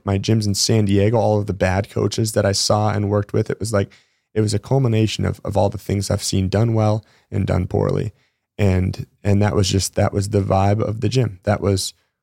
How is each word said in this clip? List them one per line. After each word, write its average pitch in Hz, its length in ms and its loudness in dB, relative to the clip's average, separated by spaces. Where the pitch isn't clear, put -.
my 98 140 0
gyms 110 300 0
in 101 80 0
San 110 300 2
Diego, 101 320 2
all 107 220 2
of 101 60 -4
the 101 80 -4
bad 95 380 0
coaches 107 400 -2
that 101 140 0
I 98 80 2
saw 107 360 0
and 101 200 -2
worked 101 240 -2
with. 107 180 0
It - 80 -6
was 110 120 -6
like, 101 220 -2
it 110 80 0
was 104 120 0
a 104 60 0
culmination 110 680 0
of, 95 200 -4
of 101 100 -4
all 101 140 2
the 104 80 -10
things 98 320 -4
I've 98 140 0
seen 95 260 0
done 113 240 2
well 107 320 0
and 98 160 -2
done 92 220 0
poorly. 101 460 -2
And, 95 480 0
and 101 180 2
that 104 140 0
was 95 140 2
just, 98 260 -2
that 101 160 2
was 101 180 -4
the 101 120 0
vibe 101 400 2
of 110 200 -4
the 107 80 -2
gym. 110 340 -2
That 101 180 0
was 95 320 -2